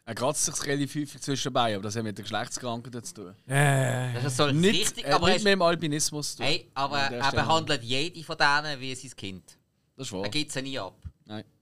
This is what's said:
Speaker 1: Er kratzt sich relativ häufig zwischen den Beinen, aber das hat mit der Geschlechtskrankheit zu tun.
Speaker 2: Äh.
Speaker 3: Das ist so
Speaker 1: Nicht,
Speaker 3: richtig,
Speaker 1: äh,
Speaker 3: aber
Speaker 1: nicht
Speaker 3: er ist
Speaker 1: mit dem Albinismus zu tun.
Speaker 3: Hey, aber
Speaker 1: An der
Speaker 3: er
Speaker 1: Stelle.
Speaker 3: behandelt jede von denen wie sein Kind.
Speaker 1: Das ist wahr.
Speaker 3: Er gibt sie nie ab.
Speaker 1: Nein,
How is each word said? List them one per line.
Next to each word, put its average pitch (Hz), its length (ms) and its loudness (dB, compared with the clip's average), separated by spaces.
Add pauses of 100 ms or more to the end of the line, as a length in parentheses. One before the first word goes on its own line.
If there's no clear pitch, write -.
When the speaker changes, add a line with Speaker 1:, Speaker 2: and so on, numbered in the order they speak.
Speaker 1:
Er 113 80 -8
kratzt 135 300 0
sich - 220 -2
relativ 143 300 -2
häufig 147 260 -6
zwischen 139 260 -2
den 123 60 -6
Beinen, 117 220 4
aber 98 80 -6
das 107 120 -4
hat 113 80 -2
mit 104 140 -6
der 104 60 -10
Geschlechtskrankheit 117 840 -6
zu - 80 -14
tun. 98 200 -14 (120)
Speaker 2:
Äh. 131 680 2
Speaker 3:
Das 120 100 -4
ist 127 120 -2
so 147 140 4
Speaker 1:
Nicht, 170 300 6
Speaker 3:
richtig, - 260 -2
Speaker 1:
äh, 139 60 4
Speaker 3:
aber 151 140 6
Speaker 1:
nicht 185 60 8
Speaker 3:
er 180 40 6
ist 214 80 0
Speaker 1:
mit 202 80 6
dem 190 100 4
Albinismus 156 720 0
zu - 60 -12
tun. 117 80 -2
Speaker 3:
Hey, 156 280 0
aber 139 300 0
Speaker 1:
An 135 60 0
der 120 100 -4
Speaker 3:
er 135 80 -2
Speaker 1:
Stelle. 143 140 2
Speaker 3:
behandelt 151 420 2
jede 147 380 -2
von 156 140 -8
denen 147 440 2
wie 131 140 -8
sein 127 220 -14
Kind. 95 420 -12 (380)
Speaker 1:
Das 131 120 -10
ist - 40 -10
wahr. 95 120 -4
Speaker 3:
Er 104 60 -4
gibt 151 220 -2
sie 135 80 -4
nie 135 180 -6
ab. 95 160 -8 (320)
Speaker 1:
Nein, 107 160 -10 (200)